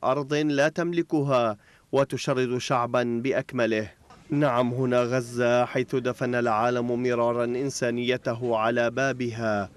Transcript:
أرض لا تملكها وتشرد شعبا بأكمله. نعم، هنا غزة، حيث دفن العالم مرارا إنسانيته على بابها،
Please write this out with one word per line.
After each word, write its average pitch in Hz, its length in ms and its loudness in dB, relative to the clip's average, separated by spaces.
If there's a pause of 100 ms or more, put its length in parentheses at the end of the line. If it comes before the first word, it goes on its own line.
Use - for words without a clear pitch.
أرض 135 300 0
لا 147 340 2
تملكها 151 880 0 (360)
وتشرد 131 680 0
شعبا 120 680 0
بأكمله. 113 680 0 (400)
نعم، 127 440 2
هنا 123 280 2
غزة، 120 640 2
حيث 127 320 -2
دفن 123 380 -2
العالم 120 680 0
مرارا 120 420 2
إنسانيته 123 1120 -2
على 117 340 2
بابها، 117 880 -2